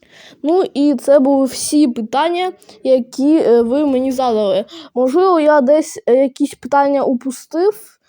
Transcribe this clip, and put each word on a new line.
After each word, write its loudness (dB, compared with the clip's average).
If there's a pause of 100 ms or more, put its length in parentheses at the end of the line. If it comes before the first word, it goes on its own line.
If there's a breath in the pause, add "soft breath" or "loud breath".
(440 loud breath)
Ну, 0 (100)
і 0
це 2
були 2
всі 0
питання, -4 (320 loud breath)
які, 0
е, 2
ви -2
мені -2
задали. -2 (300 loud breath)
Можливо, 2
я 4
десь, 0
е, 2
якісь -2
питання -2
упустив. -6